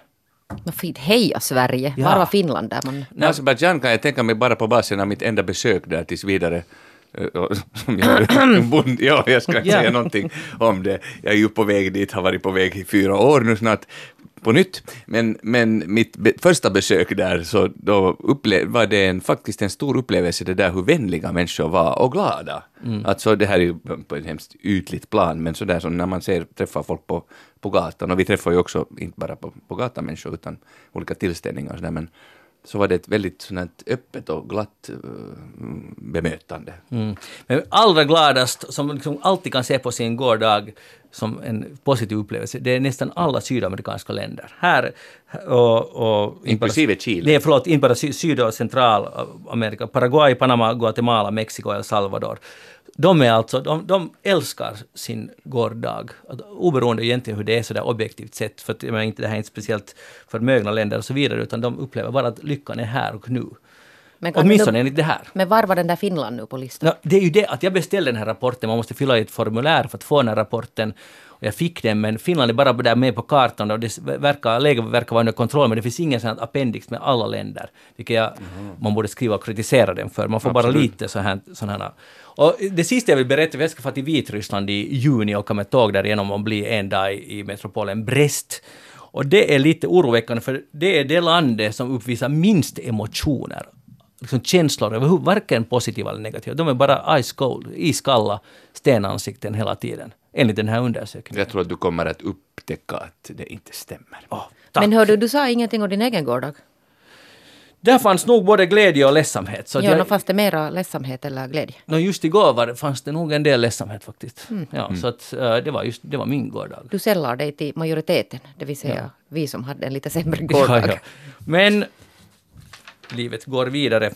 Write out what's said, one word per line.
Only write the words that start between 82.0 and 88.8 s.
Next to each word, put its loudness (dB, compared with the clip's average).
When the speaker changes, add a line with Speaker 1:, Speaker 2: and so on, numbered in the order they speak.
Speaker 2:
Och 2
det 0
sista 0
jag 6
vill 2
berätta, 0
vi -2
ska -16
få -6
till -8
Vitryssland -4
i -4
juni 2
och -2
åka -4
med -4
tåg 4
därigenom 0
och -4
bli -4
en -2
dag 0
i, -12
i -12
metropolen -8
Brest. 0